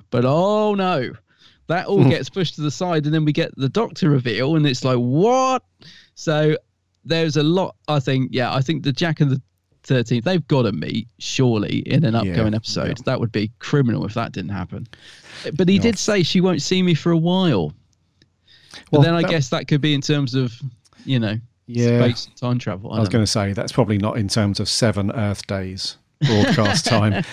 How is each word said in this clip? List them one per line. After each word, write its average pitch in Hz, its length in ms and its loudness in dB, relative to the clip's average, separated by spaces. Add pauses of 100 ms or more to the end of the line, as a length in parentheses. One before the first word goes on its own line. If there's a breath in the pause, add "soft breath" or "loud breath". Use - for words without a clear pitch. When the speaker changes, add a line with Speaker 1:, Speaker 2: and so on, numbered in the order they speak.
Speaker 1:
But 120 160 0
oh 202 500 2
no, 175 360 -2 (560 soft breath)
that 170 200 -2
all 196 160 4
Speaker 2:
<laughs> 135 60 6
Speaker 1:
gets - 200 0
pushed 185 260 -4
to 160 60 -10
the 147 100 -2
side, 165 340 -2
and 151 80 0
then 160 120 0
we 151 80 2
get 160 240 -4
the 131 120 -2
Doctor 190 400 0
reveal, 127 460 0
and 151 100 2
it's 135 180 -2
like, 127 140 2
"What?" 240 640 2 (520 loud breath)
So 156 420 0 (460)
there's 160 340 0
a 151 60 2
lot, 175 320 0 (120)
I 151 120 0
think, 131 340 -2
yeah, 113 200 -2
I 135 80 0
think 135 220 -2
the 143 100 0
Jack 160 280 -2
and 143 100 4
the 131 100 0 (420)
Thirteenth, 123 420 0
they've 180 220 0
gotta 120 240 2
meet, 110 360 -6 (120)
surely, 117 640 0
in - 180 2
an 117 120 0
Speaker 2:
Yeah, 113 60 2 (100)
Speaker 1:
upcoming 110 240 0
episode. 87 320 -4 (100)
Speaker 2:
yeah. - 80 -18
Speaker 1:
That 131 140 -2
would 110 120 -4
be 107 280 -2
criminal 120 480 0
if 107 80 -10
that 117 160 -4
didn't 92 180 -10
happen. 98 380 -8 (640 loud breath)
But 175 160 2
he 196 80 4
Speaker 2:
No. - 60 2
Speaker 1:
did 233 160 2
say, 202 240 0
"She 180 180 2
won't 175 220 0
see 185 180 0
me 180 140 4
for 170 160 0
a 165 60 4
while." 160 540 2 (1200 loud breath)
But - 0 -
Speaker 2:
Well, 147 120 6
Speaker 1:
then 170 100 4
I 170 80 2
Speaker 2:
that 185 80 0
Speaker 1:
guess 160 200 0
that - 180 -4
could 147 140 2
be 151 120 2
in 139 80 0
terms 143 320 -2
of, 123 260 -2 (460)
you 131 140 0
know, 107 180 -2 (300)
Speaker 2:
Yeah. 120 320 2
Speaker 1:
space 120 280 2
and - 80 -20
time 123 240 -4
travel. 95 320 -8
I 110 60 -4
Speaker 2:
I - 20 0
was 104 100 2
Speaker 1:
don't - 40 -2
know. 123 60 4
Speaker 2:
gonna 110 80 2
say, 98 260 -2
that's - 180 -6
probably 104 280 2
not 107 180 -2
in 104 100 -2
terms 101 320 0
of 104 80 -4
seven 101 440 0
Earth 104 360 -4
days 95 500 -8 (280)
broadcast 156 600 4
Speaker 1:
<laughs> - 20 0
Speaker 2:
time. 107 460 4